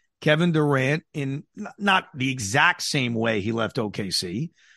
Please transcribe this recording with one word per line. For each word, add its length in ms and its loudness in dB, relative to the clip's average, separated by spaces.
Kevin 300 4
Durant, 520 2
in 300 -6
n-, 100 -10
not 380 0
the 160 -2
exact 500 2
same 320 -2
way 280 0
he 100 -2
left 260 -2
O 120 -2
K 200 -6
C, 420 -4